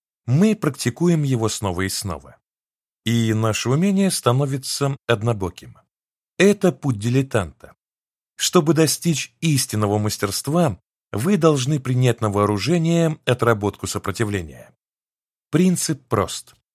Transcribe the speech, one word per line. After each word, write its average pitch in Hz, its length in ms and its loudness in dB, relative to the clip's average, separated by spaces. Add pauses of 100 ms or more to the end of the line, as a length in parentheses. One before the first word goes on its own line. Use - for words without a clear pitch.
(260)
мы 190 300 2
практикуем 156 680 -2
его 120 260 0
снова 92 320 -4
и 95 80 -2
снова. 78 460 -8 (720)
И 113 280 2
наше 110 360 0
умение 190 420 2
становится 139 880 -2 (100)
однобоким. 110 680 -4 (600)
Это 190 340 4
путь 131 280 -4
дилетанта. 120 760 -2 (600)
Чтобы 165 380 2
достичь 156 680 0
истинного 107 580 0
мастерства, 107 800 -2 (320)
вы 165 260 0
должны 151 420 2
принять 127 400 0
на 107 100 0
вооружение 156 960 0
отработку 110 600 0
сопротивления. 98 880 -6 (800)
Принцип 165 560 0
прост. - 480 -4 (200)